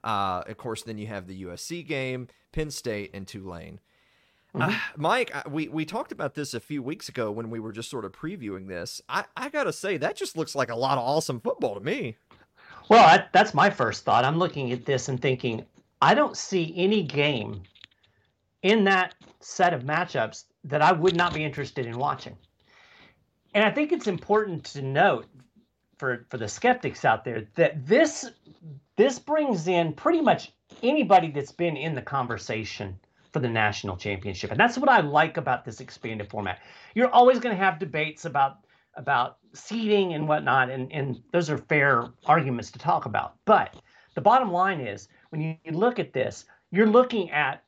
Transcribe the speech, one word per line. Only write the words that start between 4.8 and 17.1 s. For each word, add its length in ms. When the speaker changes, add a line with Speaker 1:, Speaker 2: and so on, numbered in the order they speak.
Speaker 1:
Mike, 380
I, 120
we, 200
we 180
talked 260
about 220
this 220
a 60
few 200
weeks 280
ago 220
when 200
we 80
were 140
just 160
sort 160
of 80
previewing 540
this. 320
I, 160
I 120
gotta 240
say, 240
that 180
just 220
looks 180
like 160
a 40
lot 220
of 60
awesome 380
football 340
to 60
me. 340
Speaker 2:
Well, 160
I, 280
that's 200
my 160
first 360
thought. 200
I'm 140
looking 320
at 140
this 240
and 120
thinking, 440
I 140
don't 220
see 400
any 260
game 580